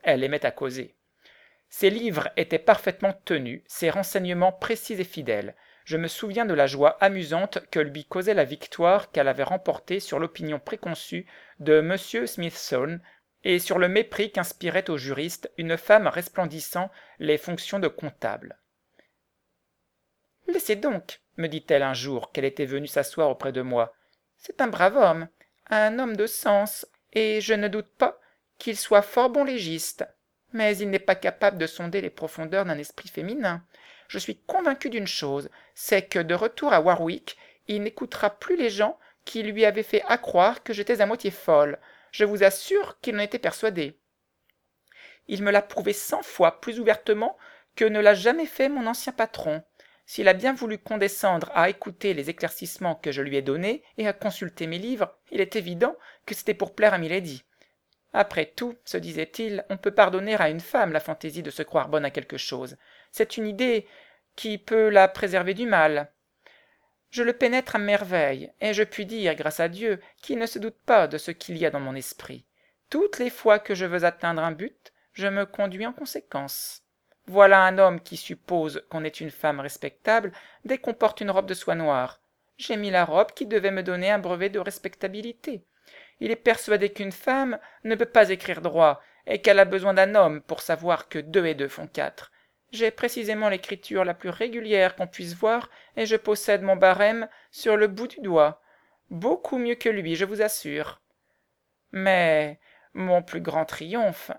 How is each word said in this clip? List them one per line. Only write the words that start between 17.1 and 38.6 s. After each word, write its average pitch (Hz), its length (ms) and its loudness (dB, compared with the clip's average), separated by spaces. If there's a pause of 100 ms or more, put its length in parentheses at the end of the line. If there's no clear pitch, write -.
les 151 180 2
fonctions 175 400 -6
de 180 80 0
comptable. « - 720 -8 (1900)
Laissez 339 260 0
donc, » 214 460 -6 (160)
me 165 100 -4
dit-elle 147 380 2
un 131 100 -2
jour 123 380 -6
qu'elle 135 120 -4
était 135 220 -2
venue 139 220 -8
s'asseoir 147 420 0
auprès 131 220 -6
de 127 100 -4
moi. 120 320 -2 (420)
C'est - 240 -10
un 254 60 2
brave 196 300 2
homme, 165 320 4 (420)
un 214 300 2
homme 233 160 -4
de 208 100 0
sens, 208 580 0 (280)
et 214 280 0
je 214 140 0
ne 208 140 -2
doute 208 280 -6
pas - 240 0 (380)
qu'il 220 180 -6
soit 202 260 6
fort 247 280 2
bon 285 140 2
légiste. 180 600 -6 (480)
Mais 214 260 0
il 202 120 -4
n'est 196 80 0
pas 190 160 2
capable 190 440 0
de 160 100 -2
sonder 170 320 -6
les 185 100 -6
profondeurs 160 540 -6
d'un 165 140 -4
esprit - 300 -16
féminin. 180 540 -6 (460)
Je 196 100 -8
suis - 180 -10
convaincue 311 540 -2
d'une 214 160 -6
chose, 143 420 -6 (280)
c'est 190 260 2
que 190 160 -4
de 170 160 0
retour 233 380 0
à 175 80 8
Warwick, 170 560 0 (320)
il 208 160 -4
n'écoutera - 460 -4
plus - 260 -4
les 254 120 0